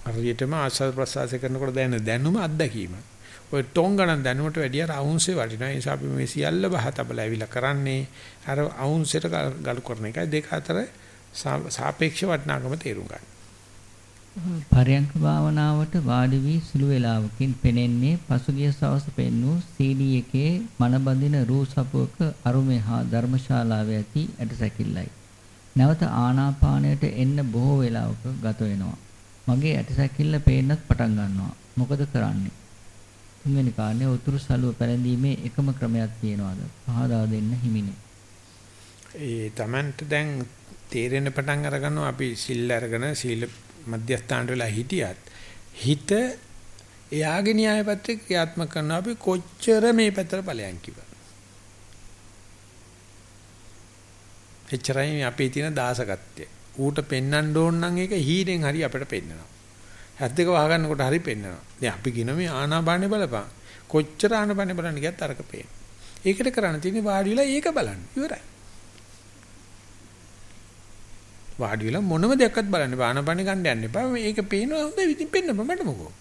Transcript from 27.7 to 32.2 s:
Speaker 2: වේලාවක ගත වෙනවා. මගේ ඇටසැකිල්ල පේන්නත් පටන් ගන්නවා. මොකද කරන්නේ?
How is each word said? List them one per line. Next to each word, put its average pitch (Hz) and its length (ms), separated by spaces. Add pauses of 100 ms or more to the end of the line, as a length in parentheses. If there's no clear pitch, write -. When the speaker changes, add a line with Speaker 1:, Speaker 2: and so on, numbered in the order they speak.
Speaker 2:
වේලාවක 113 460 (120)
ගත 107 260
වෙනවා. 98 360 (500)
මගේ 143 280
ඇටසැකිල්ල 139 640
පේන්නත් 135 420
පටන් 113 340
ගන්නවා. 98 360 (200)
මොකද 131 340
කරන්නේ? 104 500 (840)